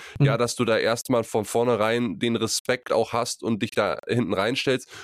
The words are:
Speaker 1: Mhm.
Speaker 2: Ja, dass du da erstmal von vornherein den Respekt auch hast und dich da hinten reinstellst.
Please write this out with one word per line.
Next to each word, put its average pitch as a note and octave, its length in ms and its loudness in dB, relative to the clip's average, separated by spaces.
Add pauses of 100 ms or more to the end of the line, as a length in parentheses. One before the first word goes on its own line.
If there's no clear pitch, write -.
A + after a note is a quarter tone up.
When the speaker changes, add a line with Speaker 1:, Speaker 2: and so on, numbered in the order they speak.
(180)
Speaker 1:
Mhm. C#3+ 80 6
Speaker 2:
Ja, A2+ 100 2
dass A#2 200 0
du B2 80 0
da A2 120 4
erstmal A#2 480 0
von G#2+ 200 -2
vornherein A#2 720 0
den A#2 180 0
Respekt - 560 -2
auch A2 200 2
hast A#2 300 -4
und A2 200 -2
dich A2 80 -4
da G2+ 280 0 (100)
hinten G#2 260 0
reinstellst. B2 540 0 (160)